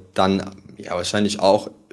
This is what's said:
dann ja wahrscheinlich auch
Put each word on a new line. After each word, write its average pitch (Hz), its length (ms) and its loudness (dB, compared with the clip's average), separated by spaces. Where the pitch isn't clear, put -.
dann 98 360 0
ja 104 180 -10
wahrscheinlich 101 460 -2
auch 98 280 4